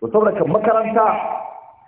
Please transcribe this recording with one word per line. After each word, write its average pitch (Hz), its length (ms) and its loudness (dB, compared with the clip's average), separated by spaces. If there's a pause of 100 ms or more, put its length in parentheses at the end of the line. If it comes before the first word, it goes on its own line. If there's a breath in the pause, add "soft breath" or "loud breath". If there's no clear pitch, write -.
To 113 100 -6
saboda 214 240 4
kan 180 160 0
makaranta, 220 560 2 (800)